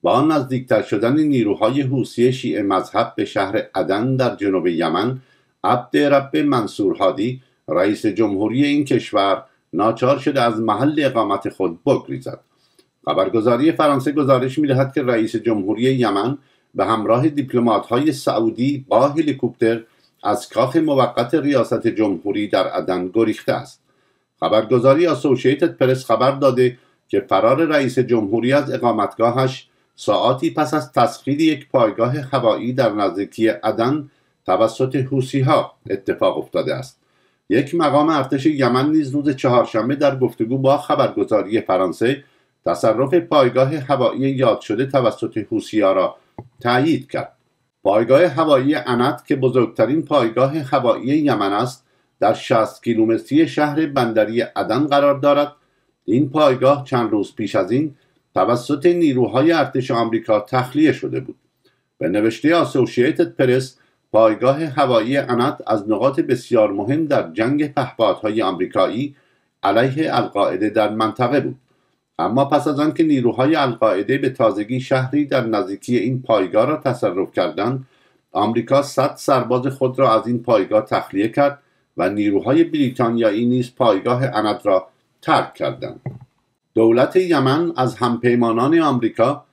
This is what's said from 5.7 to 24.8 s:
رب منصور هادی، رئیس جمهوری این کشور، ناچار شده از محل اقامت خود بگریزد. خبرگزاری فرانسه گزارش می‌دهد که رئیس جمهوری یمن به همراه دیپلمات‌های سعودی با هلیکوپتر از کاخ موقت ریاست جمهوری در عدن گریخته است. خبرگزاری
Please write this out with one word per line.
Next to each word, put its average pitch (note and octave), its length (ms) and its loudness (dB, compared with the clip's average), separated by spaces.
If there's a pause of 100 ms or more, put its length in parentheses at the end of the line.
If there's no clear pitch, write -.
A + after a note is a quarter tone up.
رب C#3 400 2
منصور A2 580 0
هادی، G2+ 460 -2 (260)
رئیس G2 380 0
جمهوری G#2+ 600 0
این C#3+ 200 0
کشور، G2+ 580 0 (300)
ناچار A#2 460 0
شده C3+ 220 0
از A2+ 180 0
محل A#2 460 0
اقامت G#2 440 -2
خود F2+ 340 -6
بگریزد. - 560 -2 (680)
خبرگزاری A#2 680 0
فرانسه D3 400 0
گزارش C3+ 480 0
می‌دهد C3+ 340 0
که D3+ 100 -2
رئیس A#2 320 0
جمهوری G#2+ 460 -2
یمن A#2+ 560 0 (380)
به F#2+ 100 0
همراه A2+ 440 2
دیپلمات‌های B2+ 840 0
سعودی B2 760 -2
با A#2+ 200 4
هلیکوپتر C3 760 -2 (400)
از G#2 260 -4
کاخ C3 260 0
موقت D3 580 0
ریاست C3+ 540 0
جمهوری G2+ 600 -2
در F#2 200 0
عدن F2+ 460 -4
گریخته A2 400 0
است. - 280 -10 (580)
خبرگزاری A#2+ 680 2